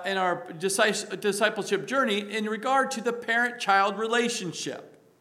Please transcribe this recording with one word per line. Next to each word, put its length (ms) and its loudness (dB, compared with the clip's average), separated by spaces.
in 120 -2
our 360 0
disci-, 680 0
discipleship 680 0
journey 320 2
in 280 -4
regard 460 0
to 80 -6
the 120 -2
parent-child 840 2
relationship. 1000 -2